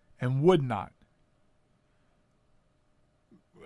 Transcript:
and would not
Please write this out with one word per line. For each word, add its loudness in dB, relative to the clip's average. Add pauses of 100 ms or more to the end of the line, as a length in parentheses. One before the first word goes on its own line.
(200)
and -2
would 4
not -6 (2750)